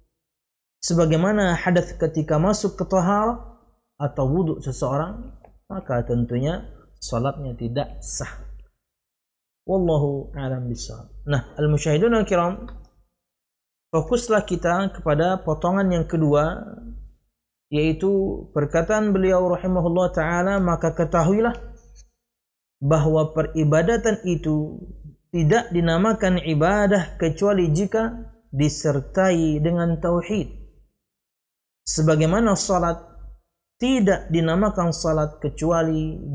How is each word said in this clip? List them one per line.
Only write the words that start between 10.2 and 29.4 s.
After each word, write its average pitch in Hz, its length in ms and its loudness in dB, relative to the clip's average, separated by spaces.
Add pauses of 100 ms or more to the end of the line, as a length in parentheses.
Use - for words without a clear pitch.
a'lam 131 400 -6
bishawab. 117 400 -12 (160)
Nah, 143 320 -2
al-musyahidun 151 540 2
al-kiram, 190 540 0 (1300)
fokuslah 214 480 0
kita 180 480 -2
kepada 165 500 0
potongan 180 460 0
yang 170 180 0
kedua, 156 560 2 (1080)
yaitu 165 800 0
perkataan 175 640 0
beliau 185 320 4
rahimahullah 175 640 0
ta'ala, 175 480 0
"Maka 170 340 0
ketahuilah 180 600 2 (1300)
bahwa 156 480 2
peribadatan 165 960 2
itu 156 560 -2 (480)
tidak 165 400 2
dinamakan 175 720 2
ibadah 185 720 2
kecuali 175 560 2
jika 220 640 -2 (160)
disertai 151 1120 0